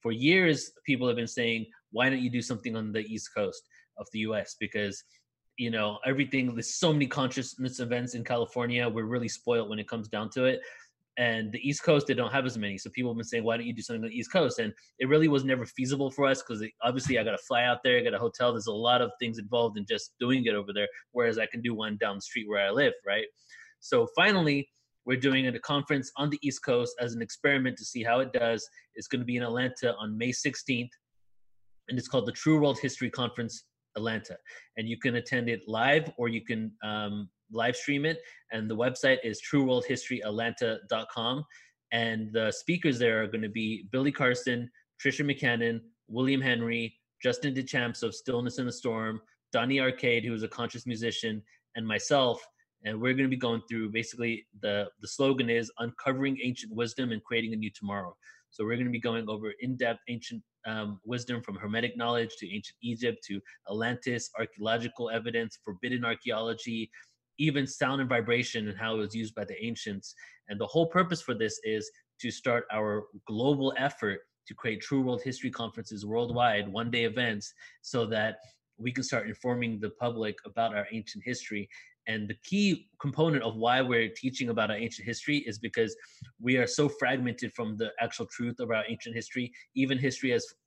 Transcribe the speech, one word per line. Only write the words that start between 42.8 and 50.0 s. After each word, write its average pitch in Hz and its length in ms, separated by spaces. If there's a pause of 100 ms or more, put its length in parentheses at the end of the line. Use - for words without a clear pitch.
there 113 240
are 110 60
gonna 110 220
be 107 420
Billy 135 220
Carson, 123 580 (320)
Trisha 143 260
McCannon, 117 520 (260)
William 131 340
Henry, 117 560 (240)
Justin 127 320
DeChamps 127 520
of 107 100
Stillness 123 460
in 127 60
the 120 60
Storm, 110 480 (300)
Donnie 127 300
Arcade, 127 440